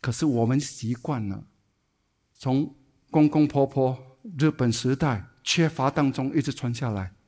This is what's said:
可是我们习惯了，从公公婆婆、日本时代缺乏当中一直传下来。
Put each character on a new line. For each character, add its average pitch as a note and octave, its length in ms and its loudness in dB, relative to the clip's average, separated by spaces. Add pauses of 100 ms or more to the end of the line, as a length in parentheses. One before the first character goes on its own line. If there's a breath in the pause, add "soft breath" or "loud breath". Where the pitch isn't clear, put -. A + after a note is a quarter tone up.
可 B2+ 100 -4
是 - 120 -2
我 A#2+ 220 2
们 C3 140 2
习 B2 340 -6
惯 A#2 360 -6
了， F#2+ 140 -8 (880)
从 C3+ 420 -2 (340)
公 D3+ 180 6
公 D3+ 200 4
婆 C#3+ 180 2
婆、 C3 320 0 (400)
日 D3+ 140 4
本 B2 200 0
时 B2+ 240 0
代 B2+ 300 -2 (180)
缺 E3 240 2
乏 C#3+ 220 0
当 C#3 240 2
中 C3+ 220 -4
一 D3+ 60 2
直 C3+ 120 -2
传 A#2+ 180 -4
下 A#2+ 200 -4
来。 F#2+ 200 -4 (160)